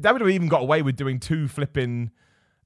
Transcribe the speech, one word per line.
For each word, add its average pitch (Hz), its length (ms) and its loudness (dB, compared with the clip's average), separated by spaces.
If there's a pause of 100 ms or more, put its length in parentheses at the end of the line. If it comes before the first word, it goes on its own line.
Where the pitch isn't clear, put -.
W 220 280 2
E 190 60 4
even 175 140 0
got 123 140 2
away 151 200 2
with 135 140 0
doing 131 240 -4
two 160 260 -2
flipping, 120 640 -4 (560)